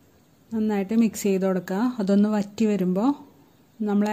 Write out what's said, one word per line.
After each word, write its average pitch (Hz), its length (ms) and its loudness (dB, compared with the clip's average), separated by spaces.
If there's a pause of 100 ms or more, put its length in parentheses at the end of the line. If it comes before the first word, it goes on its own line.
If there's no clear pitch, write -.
(540)
നന്നായിട്ട് 214 500 -2
മിക്സ് 220 260 -2
ചെയ്ത് 190 200 0
കൊടുക്കുക. 185 300 -2 (220)
അതൊന്ന് 202 340 4
വറ്റി 202 360 -2
വരുമ്പോൾ 190 380 0 (800)
നമ്മൾ 202 240 2